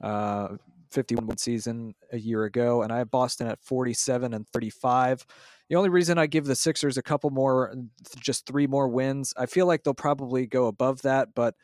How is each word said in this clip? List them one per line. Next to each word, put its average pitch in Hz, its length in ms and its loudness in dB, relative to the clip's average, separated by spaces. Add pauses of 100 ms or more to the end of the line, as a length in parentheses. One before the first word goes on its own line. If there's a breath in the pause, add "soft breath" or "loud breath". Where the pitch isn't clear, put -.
uh, 104 500 -2 (420)
fifty-one 117 340 -2
win 110 120 -6
season 117 580 -6 (160)
a 120 60 -6
year 110 260 -2
ago, 120 380 2
and 110 100 -4
I 117 60 -2
have 117 120 -4
Boston 127 380 0
at 110 120 -6
forty-seven 123 720 -2
and 110 140 -8
thirty-five. 127 800 0 (420 soft breath)
The 156 60 -2
only 190 160 4
reason 175 260 4
I 156 100 4
give 151 180 0
the 135 100 2
Sixers 143 420 0
a 127 60 -4
couple 147 280 -2
more, 131 440 2 (460)
just - 260 -4
three 143 220 2
more 139 180 2
wins, 131 500 -2
I 127 100 -4
feel 180 200 2
like 165 160 2
they'll 139 120 2
probably 131 520 0
go 123 220 2
above 131 340 0
that, 135 320 2
but 120 300 0